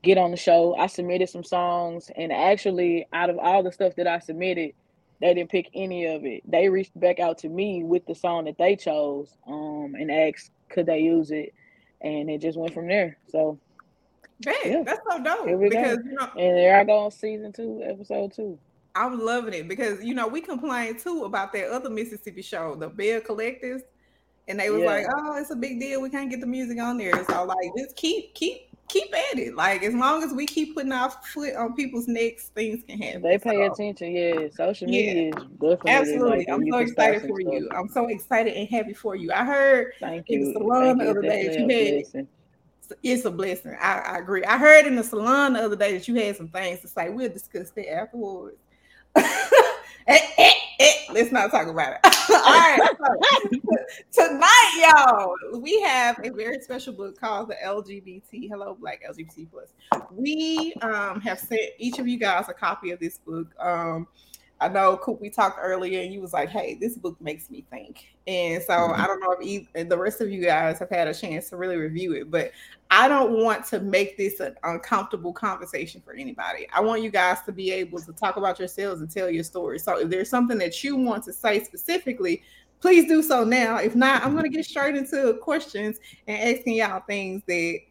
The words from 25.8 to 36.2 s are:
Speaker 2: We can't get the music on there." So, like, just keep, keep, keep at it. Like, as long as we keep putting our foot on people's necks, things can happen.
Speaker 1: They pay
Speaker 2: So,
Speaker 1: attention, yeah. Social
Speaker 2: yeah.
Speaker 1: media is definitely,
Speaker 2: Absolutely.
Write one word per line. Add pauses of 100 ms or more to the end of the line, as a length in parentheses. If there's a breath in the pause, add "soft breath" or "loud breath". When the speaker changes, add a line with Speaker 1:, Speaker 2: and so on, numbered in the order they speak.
Speaker 2:
We
can't
get
the
music
on
there."
So,
like,
just
keep,
keep, (180)
keep
at
it.
Like,
as
long
as
we
keep
putting
our
foot
on
people's
necks,
things
can
happen.
Speaker 1:
They
pay
Speaker 2:
So,
Speaker 1:
attention,
yeah.
Social
Speaker 2:
yeah.
Speaker 1:
media
is (160)
definitely,
Speaker 2:
Absolutely.